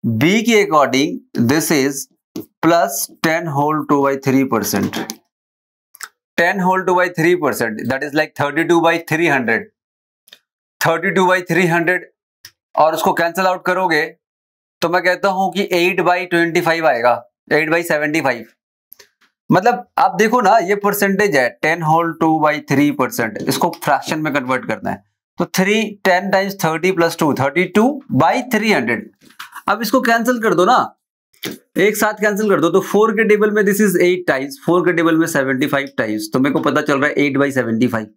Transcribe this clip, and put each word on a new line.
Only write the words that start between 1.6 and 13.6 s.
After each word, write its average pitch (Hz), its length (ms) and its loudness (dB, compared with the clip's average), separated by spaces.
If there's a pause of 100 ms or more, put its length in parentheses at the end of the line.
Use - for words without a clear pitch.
is 143 260 0 (680)
plus 170 300 2 (300)
ten 165 300 -2
whole 151 340 0
two 147 140 2
by 139 100 0 (140)
three 135 260 2
percent। 101 420 -2 (1400)
Ten 185 300 0
whole 185 200 0
two 185 80 2
by 180 100 2 (120)
three 170 160 2 (100)
percent, 113 460 -2
that 135 180 -2
is 139 120 -8
like 156 200 -2
thirटी 143 300 -2
टू 170 160 4
by 165 80 4 (180)
three 165 220 0
हंड्रेड, 117 360 -2 (1120)
thirटी 165 340 -2
टू 185 120 2
by 185 100 2 (140)
three 170 200 2
हंड्रेड, 170 380 -2 (680)
और 156 180 4
उसको 175 260 0
कैंसिल 170 280 0
आउट 185 180 -2